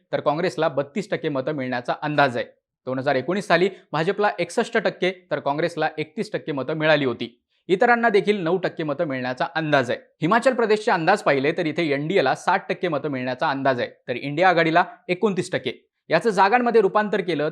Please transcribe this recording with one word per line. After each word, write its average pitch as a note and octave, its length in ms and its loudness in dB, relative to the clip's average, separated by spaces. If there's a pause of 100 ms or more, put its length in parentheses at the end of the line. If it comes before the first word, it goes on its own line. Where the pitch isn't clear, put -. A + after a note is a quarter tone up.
(120)
तर C#3+ 80 -2
काँग्रेसला D#3+ 480 0
बत्तीस C#3+ 440 -4
टक्के D#3 180 -4
मतं C#3 220 -4
मिळण्याचा B2+ 500 -4
अंदाज C#3+ 360 2
आहे. A2 80 -2 (420)
दोन B2+ 120 -4
हजार C3+ 160 0
एकोणीस F3+ 320 -2
साली F3+ 220 0 (220)
भाजपला F#3+ 380 0 (100)
एकसष्ट A3+ 380 -4
टक्के, F#3 540 -4
तर C#3+ 80 -4
काँग्रेसला D#3 580 -2
एकतीस D#3+ 340 -8
टक्के D#3+ 200 -8
मतं C3+ 220 -6
मिळाली D#3 320 2
होती. A#2 360 -4 (280)
इतरांना A#3 400 4
देखील G3+ 300 2
नऊ F3 180 0
टक्के E3+ 260 -4
मतं C#3 220 -2
मिळण्याचा B2+ 400 -4 (100)
अंदाज D3 360 2
आहे. A2 80 -2 (220)
हिमाचल A3+ 320 4
प्रदेशचे G#3+ 380 2
अंदाज F#3 300 2
पाहिले, C#3+ 300 2
तर E3+ 140 -2
इथे D#3 240 -2
एनडीएला C#3+ 460 2
साठ - 340 -2
टक्के F#3 180 -2
मतं D3+ 220 -2
मिळण्याचा B2+ 400 -2
अंदाज C3+ 300 0
आहे, G#2+ 100 -2 (180)
तर B2 80 -4
इंडिया D3 340 2
आघाडीला E3 340 4 (240)
एकोणतीस F3+ 440 -2
टक्के. B2+ 200 -4 (380)
याचं F3 200 2
जागांमध्ये A3 520 4
रूपांतर F#3+ 400 0
केलं, D#3 300 -2